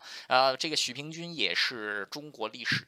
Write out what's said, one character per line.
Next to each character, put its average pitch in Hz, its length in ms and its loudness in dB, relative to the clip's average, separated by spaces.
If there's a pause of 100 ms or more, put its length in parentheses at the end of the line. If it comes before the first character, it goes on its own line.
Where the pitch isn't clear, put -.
(280)
呃， 131 300 6
这 165 120 -2
个 151 60 -2
许 127 180 0
平 143 180 -8
君 165 240 -8
也 92 200 2
是 104 560 0
中 151 200 -10
国 117 180 -2
历 120 160 -10
史 - 220 2